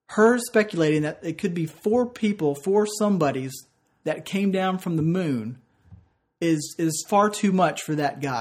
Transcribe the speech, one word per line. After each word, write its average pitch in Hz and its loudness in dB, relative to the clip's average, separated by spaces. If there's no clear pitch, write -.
her 226 6
speculating 170 2
that 151 -6
it 165 -6
could 185 -2
be 170 -2
four 233 0
people, 202 -2
four 196 0
somebodies 139 0
that 156 -6
came 196 -2
down 185 -2
from 175 -4
the 156 0
moon 143 -2
is, 160 -2
is 160 -2
far 208 4
too 208 0
much 175 2
for 156 -4
that 143 -2
guy. 131 -4